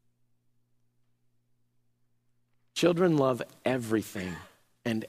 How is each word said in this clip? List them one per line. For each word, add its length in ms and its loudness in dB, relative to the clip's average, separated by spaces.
Children 420 4
love 240 2
everything 720 -2
and 240 -2